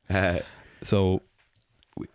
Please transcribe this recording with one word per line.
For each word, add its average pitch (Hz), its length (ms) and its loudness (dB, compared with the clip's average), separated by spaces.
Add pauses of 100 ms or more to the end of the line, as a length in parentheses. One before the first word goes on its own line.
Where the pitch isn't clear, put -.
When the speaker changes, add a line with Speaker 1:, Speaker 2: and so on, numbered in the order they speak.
(100)
Speaker 1:
Uh, 92 320 0 (400)
Speaker 2:
So 95 380 2 (800)
Speaker 1:
we, - 160 -10